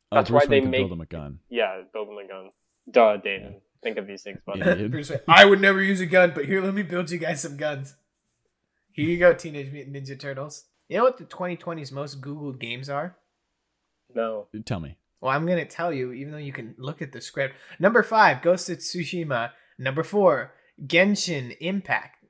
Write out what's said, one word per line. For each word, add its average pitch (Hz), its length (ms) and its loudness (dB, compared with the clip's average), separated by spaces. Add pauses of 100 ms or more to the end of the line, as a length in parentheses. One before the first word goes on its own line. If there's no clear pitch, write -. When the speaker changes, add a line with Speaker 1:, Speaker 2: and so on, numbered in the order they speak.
(120)
Speaker 1:
Oh, 101 60 -4
Speaker 2:
That's 104 140 2
Speaker 1:
Bruce 135 100 6
Speaker 2:
why 143 60 2
they 143 80 4
Speaker 1:
Wayne 135 80 6
could 131 80 -2
Speaker 2:
make 127 100 0
Speaker 1:
build 90 100 -2
them 85 100 -10
a 80 40 -12
gun. 76 340 -12 (100)
Speaker 2:
Yeah, 98 340 -4 (100)
build 107 160 -8
them 104 80 -16
a 98 100 -16
gun. 95 220 -16 (400)
Duh, 110 280 4
Dayton. 98 360 -8
Speaker 1:
Yeah. 98 60 -20 (240)
Speaker 2:
Think 110 160 -6
of 98 80 -10
these 98 160 -16
things, 101 220 -16
bud. 98 140 -8
Speaker 1:
Idiot. 107 320 0
Speaker 3:
<laughs> - 0 -
Bruce 147 200 -8
Wayne, 131 160 -6
"I - 180 12
would 196 160 8
never 196 220 4
use 190 180 0
a 180 60 -4
gun, 180 260 6
but 151 120 -4
here, 190 180 0
let 190 100 -2
me 208 80 -2
build 175 300 -4
you 175 80 -6
guys 160 220 -4
some 143 160 -10
guns." 143 380 -6 (960)
Here 147 160 -4
you 170 120 0
go, 175 140 8
Teenage 143 380 -8
Mutant 139 240 -14
Ninja 139 240 -12
Turtles. 143 460 -12 (240)
You 165 80 -2
know 226 60 4
what 247 160 2
the 165 60 -18
twenty 180 300 -8
twenty's 160 360 -10
most 139 300 -10
Googled 143 380 -10
games 123 300 -10
are? 151 260 -6 (1000)
Speaker 2:
No. 113 340 -6 (180)
Speaker 1:
Tell 98 140 -6
me. 76 180 -12 (240)
Speaker 3:
Well, 131 100 -2
I'm 151 140 -2
gonna 170 200 0
tell 170 280 -6
you, 127 180 -6
even 139 200 -14
though 151 80 -14
you 143 140 -10
can 110 260 -14
look 135 240 -10
at 135 80 -12
the 120 100 -16
script. 139 340 -6 (240)
Number 214 220 4
five, 208 400 4
Ghost 185 280 2
of 165 100 -8
Tsushima. 147 720 -6 (260)
Number 135 260 -2
four, 180 520 2 (280)
Genshin 165 760 2
Impact. 175 560 -4 (120)